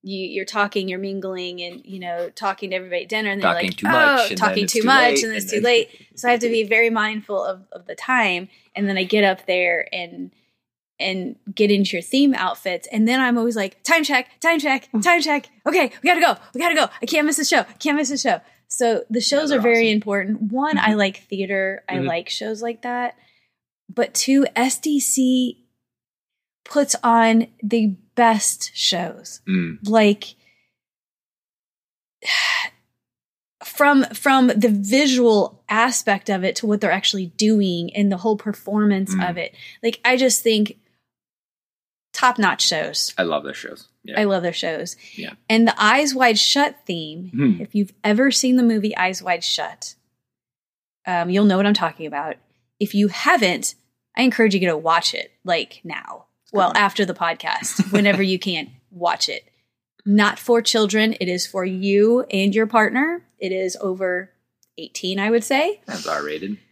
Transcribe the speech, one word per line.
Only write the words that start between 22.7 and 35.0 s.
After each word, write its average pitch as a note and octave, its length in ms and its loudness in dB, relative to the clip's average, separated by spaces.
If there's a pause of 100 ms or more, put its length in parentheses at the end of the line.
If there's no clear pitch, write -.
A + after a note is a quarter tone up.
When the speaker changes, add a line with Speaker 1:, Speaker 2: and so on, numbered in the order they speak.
Speaker 1:
that. B3 340 -6 (720)
But A#3 260 -4
two, C4+ 400 4
S B3+ 260 0
D D4 200 0
C B3+ 640 0 (1040)
puts C#4+ 380 0
on A3+ 440 4 (140)
the G#3+ 340 0 (200)
best A3+ 600 2
shows. - 720 -6
Speaker 2:
Mm. F3 380 -2
Speaker 1:
Like, G#3 480 2 (1900)
<sighs> - 0 - (1400)
from, C#4+ 400 2
from C4 420 2
the A3 220 2
visual A3+ 1000 2